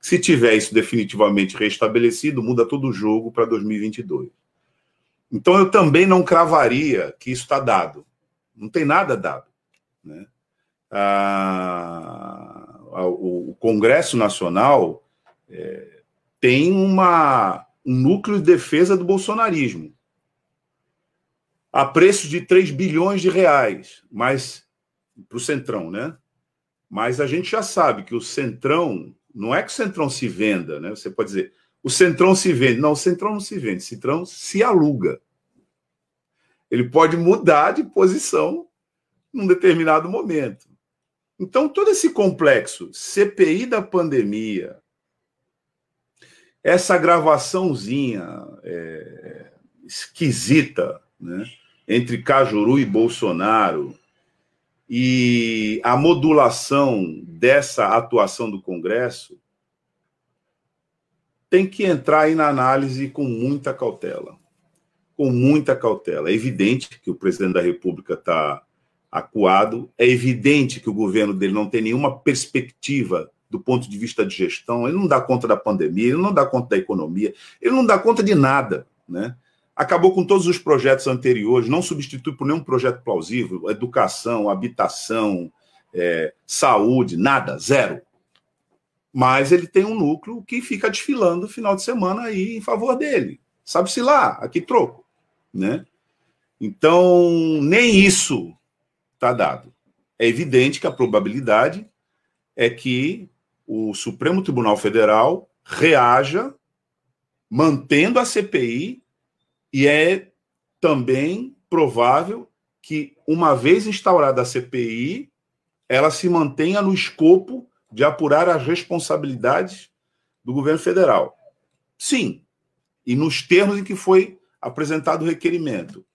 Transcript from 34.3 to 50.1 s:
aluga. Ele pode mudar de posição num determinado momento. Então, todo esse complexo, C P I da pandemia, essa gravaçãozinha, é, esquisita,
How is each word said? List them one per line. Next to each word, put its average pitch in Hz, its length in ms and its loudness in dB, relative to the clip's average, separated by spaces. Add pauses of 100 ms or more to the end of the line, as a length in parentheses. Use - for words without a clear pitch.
aluga. 147 560 2 (1500)
Ele 123 180 -2
pode 156 280 4
mudar 170 560 4
de 285 100 -2
posição 190 840 0 (640)
num 220 120 -6
determinado 165 640 2
momento. 160 600 -6 (680)
Então, 254 320 -2
todo 403 220 0
esse 370 200 0
complexo, 139 840 0
C - 340 -2
P 185 280 2
I 226 120 -4
da 226 160 -2
pandemia, 110 960 -4 (1900)
essa 180 340 2
gravaçãozinha, 143 1300 0 (380)
é, 80 880 -16 (340)
esquisita, 131 1160 -2 (180)